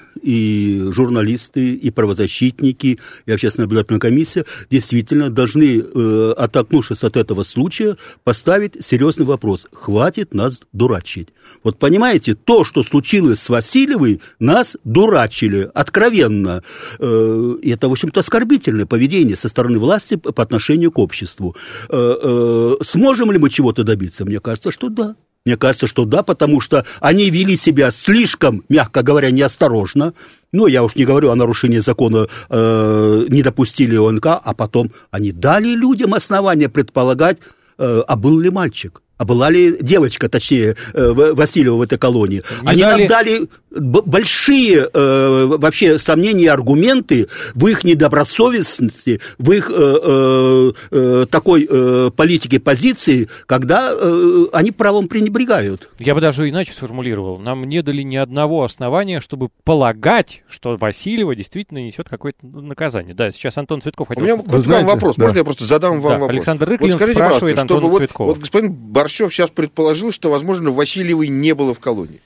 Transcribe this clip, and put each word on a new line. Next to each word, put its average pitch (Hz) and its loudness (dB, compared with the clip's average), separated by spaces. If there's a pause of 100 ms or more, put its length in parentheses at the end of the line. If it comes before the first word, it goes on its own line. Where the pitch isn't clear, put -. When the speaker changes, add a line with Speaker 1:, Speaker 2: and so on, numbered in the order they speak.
(220)
Speaker 1:
и 104 -2 (100)
журналисты, 120 -2
и 123 -6
правозащитники, 120 -2 (260)
и 110 -4
общественная 110 -2
наблюдательная 107 -2
комиссия 151 -2 (260)
действительно 139 0
должны, 123 2
э, 110 0
оттолкнувшись 123 -2
от 113 -2
этого 104 -2
случая, 190 -4 (260)
поставить 196 -2
серьезный 143 0
вопрос. 107 -4
Хватит 147 -2
нас 120 -4 (100)
дурачить. 98 -4 (380)
Вот 107 -4
понимаете, 185 2
то, 226 2
что - -2
случилось 143 0
с - -12
Васильевой, 139 0 (180)
нас 175 0
дурачили 113 0
откровенно. 110 0 (340)
Э, 113 0
и - -2
это, 120 -2
в - 0
общем-то, 151 -2
оскорбительное 220 0
поведение 139 0
со 113 -6
стороны 120 0
власти 190 0
п-, - -8
по 113 -2
отношению 165 0
к - -4
обществу. 92 -4 (340)
Э, 120 0
э, 117 0
сможем 226 2
ли 196 2
мы 143 4
чего-то 123 0
добиться? 98 -4
Мне 101 -4
кажется, - -8
что - -8
да. 220 -6 (280)
Мне 120 0
кажется, 135 0
что 120 -2
да, 135 0
потому 147 2
что 139 -2 (140)
они 196 2
вели 185 0
себя 139 2
слишком, 160 0
мягко 135 2
говоря, 139 2
неосторожно. 135 0 (380)
Ну, 208 2
я 127 4
уж 113 -2
не 139 2
говорю 135 4
о 120 2
нарушении 120 0
закона, 110 0 (220)
э, 110 2
не 139 4
допустили 123 0
О 107 4
Н 110 -2
К, 160 2
а 110 -8
потом 117 -2 (200)
они 101 -4
дали 160 0
людям 240 0
основания 190 0
предполагать, 131 0 (400)
э, 120 0
а 131 0
был 139 2
ли 175 2
мальчик, 180 -6 (160)
а - -4
была 123 2
ли 175 4
девочка, 131 0
точнее, 113 0 (180)
э, 123 2
В-, 147 4
Васильева 143 2
в 117 0
этой 120 -2
колонии. 104 0 (200)
Speaker 2:
Не 135 -4
Speaker 1:
Они 170 4
Speaker 2:
дали. 214 4
Speaker 1:
нам 196 4
дали 226 2 (220)
б-, 147 -4
большие, 202 2
э, 135 2
вообще 156 2
сомнения 175 2
и - 6
аргументы 143 2 (260)
в 135 2
их 220 0
недобросовестности, 147 0 (160)
в 131 2
их, 202 2
э, - -6 (300)
э, 131 4 (200)
э, 127 2
такой, 156 2
э, 127 2
политике, 156 0
позиции, 135 0 (160)
когда, 135 0
э, 175 4
они 185 2
правом 202 0
пренебрегают. 214 -2 (100)
Speaker 2:
Я 135 0
бы 151 0
даже 151 0
иначе 170 -6
сформулировал. 110 -8
Нам 127 -8
не 156 -4
дали 143 -4
ни 135 -8
одного 143 -2
основания, 156 -4
чтобы 127 -8 (140)
полагать, 147 0
что - -8
Васильева 160 -4
действительно 151 -12
несет 120 -14
какое-то - -14
наказание. 131 -10
Да, 104 -4
сейчас - -10
Антон 147 -8
Цветков 156 -10
Speaker 3:
У - -20
Speaker 2:
хотел 127 -6
Speaker 3:
меня 220 2
Speaker 2:
сказать. 220 -8
Speaker 3:
к 190 -6
вам 123 2
Speaker 4:
Вы 131 2
знаете, 170 2
Speaker 3:
вопрос. 202 2
Speaker 4:
да. - 0
Speaker 3:
Можно 202 2
я 165 2
просто 135 -8
задам 156 0
вам 143 0
Speaker 2:
Да, 110 -2
Speaker 3:
вопрос? 139 -2
Speaker 2:
Александр 151 -2
Speaker 3:
Вот 175 -2
Speaker 2:
Рыклин 190 0
Speaker 3:
скажите, 196 0
Speaker 2:
спрашивает 165 2 (160)
Speaker 3:
пожалуйста, 139 -2
Speaker 2:
Антона 135 0
Speaker 3:
чтобы 165 2
вот, 190 4
Speaker 2:
Цветкова. 131 -2
Speaker 3:
вот 156 -2
господин 196 -2
Борщев 143 -4
сейчас 175 0
предположил, 160 -2
что, - -2
возможно, 160 -2
Васильевой 156 -2
не 143 0
было 139 -2
в 117 -10
колонии. 90 -8